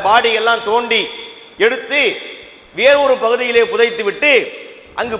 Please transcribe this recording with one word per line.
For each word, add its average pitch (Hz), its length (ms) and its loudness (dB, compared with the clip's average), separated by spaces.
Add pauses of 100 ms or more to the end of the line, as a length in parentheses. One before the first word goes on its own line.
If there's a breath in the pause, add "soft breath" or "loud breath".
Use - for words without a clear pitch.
பாடி 226 280 4 (100)
எல்லாம் 226 280 0
தோண்டி 226 320 0 (560)
எடுத்து 247 440 0 (800)
வேறொரு 269 420 4
பகுதியிலே 240 500 2
புதைத்து 233 360 0
விட்டு 285 240 2 (680)
அங்கு 220 180 -6